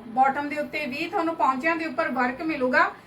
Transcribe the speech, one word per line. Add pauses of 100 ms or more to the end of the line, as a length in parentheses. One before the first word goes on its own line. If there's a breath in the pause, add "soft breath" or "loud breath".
ਬਾਟਮ
ਦੇ
ਉੱਤੇ
ਵੀ
ਤੁਹਾਨੂੰ
ਪੌਂਚਿਆਂ
ਦੇ
ਉੱਪਰ
ਵਰਕ
ਮਿਲੂਗਾ। (160 loud breath)